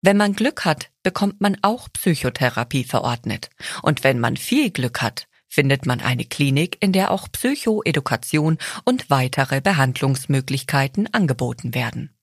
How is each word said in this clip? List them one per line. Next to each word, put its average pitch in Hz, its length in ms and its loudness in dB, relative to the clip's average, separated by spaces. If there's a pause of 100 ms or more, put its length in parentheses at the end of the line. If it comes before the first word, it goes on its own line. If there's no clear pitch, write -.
Wenn 196 140 4
man 202 180 2
Glück 220 300 -2
hat, - 260 -2 (120)
bekommt 196 380 -2
man 202 220 2
auch 214 300 -2
Psychotherapie 127 920 0
verordnet. 117 680 -4 (320)
Und - 220 0
wenn 131 160 4
man 117 160 0
viel 254 340 0
Glück 127 320 -4
hat, - 240 -4 (200)
findet 139 380 0
man 123 160 0
eine 123 240 -2
Klinik, 143 560 0
in 196 120 2
der 190 180 2
auch - 220 -4
Psychoedukation 160 1200 0 (280)
und 254 260 0
weitere 135 500 2
Behandlungsmöglichkeiten 135 1500 0
angeboten 120 600 0
werden. 120 480 -6